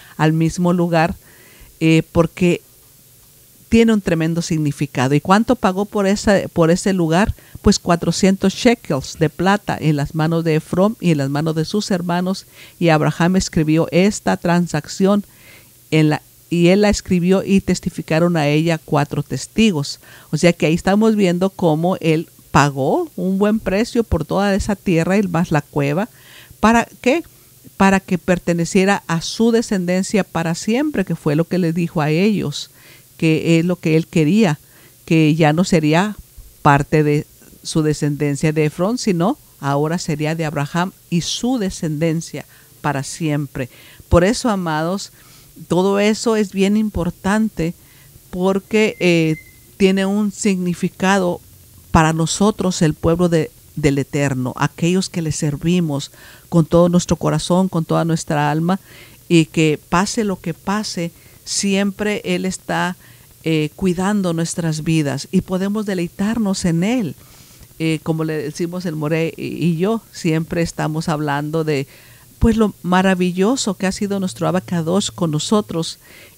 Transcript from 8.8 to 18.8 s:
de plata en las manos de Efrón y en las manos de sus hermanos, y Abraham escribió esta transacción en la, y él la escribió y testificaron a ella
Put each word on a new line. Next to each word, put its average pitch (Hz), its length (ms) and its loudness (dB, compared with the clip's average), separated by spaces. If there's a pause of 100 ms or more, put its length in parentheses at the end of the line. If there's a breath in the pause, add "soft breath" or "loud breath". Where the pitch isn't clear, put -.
de 151 120 0
plata 185 500 -2
en 151 160 2
las 143 180 -4
manos 165 300 -2
de 156 120 2
Efrón 190 440 0
y 180 120 2
en 151 60 0
las 139 120 -2
manos 156 240 -2
de 156 100 -2
sus 208 280 -4
hermanos, 180 540 -4 (320 loud breath)
y 175 100 2
Abraham 156 480 2
escribió 156 560 0
esta 190 440 0
transacción 175 880 0 (680 loud breath)
en 156 200 4
la, 147 120 -2 (280)
y 170 180 4
él 196 140 6
la 208 80 4
escribió 185 520 2
y 196 200 2
testificaron 170 720 -2
a 151 100 0
ella 156 380 2